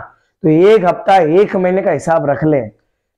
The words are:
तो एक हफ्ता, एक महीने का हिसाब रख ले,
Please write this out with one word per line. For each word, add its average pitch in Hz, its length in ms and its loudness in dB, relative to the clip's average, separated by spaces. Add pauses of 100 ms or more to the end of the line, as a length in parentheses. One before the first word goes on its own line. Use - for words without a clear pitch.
(440)
तो 165 60 0
एक 180 360 4
हफ्ता, 190 320 0
एक 180 380 0
महीने 185 260 -2
का 196 100 -2
हिसाब 151 380 -2
रख 139 140 -4
ले, 151 180 0 (560)